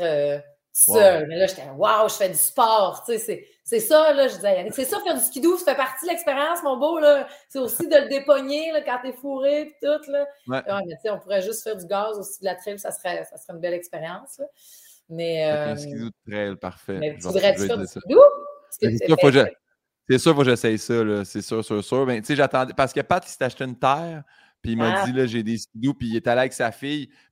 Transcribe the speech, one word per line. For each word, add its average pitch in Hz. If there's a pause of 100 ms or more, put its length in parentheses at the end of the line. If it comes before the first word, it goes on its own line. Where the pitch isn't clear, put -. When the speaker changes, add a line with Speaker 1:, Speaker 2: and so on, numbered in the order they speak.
Speaker 1:
euh, 147 (500)
Speaker 2:
Wow. 196
Speaker 1:
seule. 180
Mais 165
là, 190
j'étais, « 185 (160)
Waouh, 214
je 214
fais 190
du 175
sport. » 220
Tu 240
sais, 226
c'est, - (160)
c'est 233
ça, 311
là, 277
je 220
disais, « 196
Yannick, 180
c'est 269
ça, 403
faire 370
du 262
skidoo, 330
ça 359
fait 269
partie -
de 359
l'expérience, 330
mon 269
beau, 311
là. 294 (200)
C'est 269
aussi 262
de 320
le 269
dépogner, 277
là, 311
quand 254
t'es 262
fourré, 277
pis -
tout, 294
là. » 285 (220)
Speaker 2:
Ouais. - (100)
Speaker 1:
Ouais, 202
mais 165
tu -
sais, 220
on 196
pourrait 196
juste 214
faire 220
du 180
gaz 202
aussi, -
de 190
la 180
trail, 202
ça -
serait, 170
ça -
serait -
une 165
belle 175
expérience, 175
là. 277 (600)
Mais, 165
Speaker 2:
Fait 151 (120)
qu'un 147
Speaker 1:
euh, 147
Speaker 2:
skidoo 143
de -
trail, 101
parfait. 95
Speaker 1:
mais -
Speaker 2:
Je -
Speaker 1:
tu -
Speaker 2:
vais 87
Speaker 1:
voudrais-tu 139
Speaker 2:
retrouver -
Speaker 1:
faire 233
du 190
Speaker 2:
ça. -
Speaker 1:
skidoo ? 285
Est-ce -
que 113
Speaker 2:
C'est 117
Speaker 1:
tu -
Speaker 2:
sûr, 160
faut 180
que 139
Speaker 1:
fais 131
Speaker 2:
je, -
c'est 131
sûr, 160
faut 143
que 139
j'essaye 117
ça, 117
là. 104
C'est 104
sûr, 113
sûr, 104
sûr. 131
Ben, 123
tu 107
sais, 151
j'attendais, 131
parce 135
que 143
Pat, 180
il -
s'est -
acheté 127
une 127
terre, 151 (360)
puis 117
il 113
m'a 117
Speaker 1:
Ah. -
Speaker 2:
dit, 127
là, « 131
J'ai 117
des 110
skidoo », 123
puis 120
il 110
est 110
allé 123
avec 131
sa 117
fille. 143 (240)